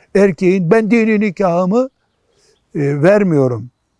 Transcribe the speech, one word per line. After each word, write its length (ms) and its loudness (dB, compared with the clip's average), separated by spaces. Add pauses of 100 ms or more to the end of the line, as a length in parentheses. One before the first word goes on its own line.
(140)
erkeğin, 560 0
"Ben 200 0
dini 300 2
nikahımı, 680 -2 (840)
e, 280 -4
vermiyorum, 680 0 (300)